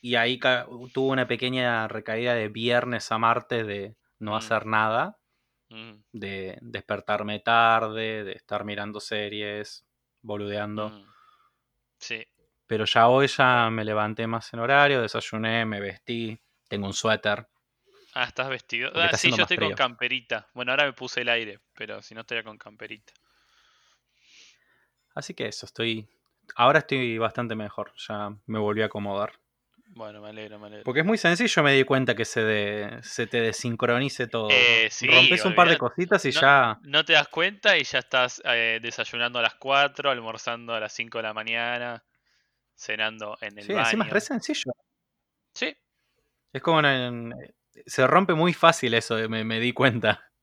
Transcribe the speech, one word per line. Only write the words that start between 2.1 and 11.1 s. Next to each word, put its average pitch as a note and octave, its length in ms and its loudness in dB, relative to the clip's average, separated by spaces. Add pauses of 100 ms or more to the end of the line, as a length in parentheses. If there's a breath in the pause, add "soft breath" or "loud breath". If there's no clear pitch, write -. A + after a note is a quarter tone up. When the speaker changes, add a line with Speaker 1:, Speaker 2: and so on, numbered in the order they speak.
Speaker 1:
de A2 140 -2
viernes A#2+ 600 -2
a A2+ 80 -2
martes A#2 480 0
de G2+ 300 -8 (220)
no G#2+ 140 -6
Speaker 2:
Mm. - 40 -2
Speaker 1:
hacer G#2+ 300 -2
nada, A2 520 0 (500)
Speaker 2:
Mm. A2+ 260 -18 (180)
Speaker 1:
de G2 480 -10
despertarme G#2 800 -4
tarde, A2+ 840 2
de G2 80 -8
estar G#2 320 -8
mirando G#2 360 -8
series, G#2 840 -8 (360)
boludeando. G#2 680 -6
Speaker 2:
Mm. G2+ 160 -20 (920 soft breath)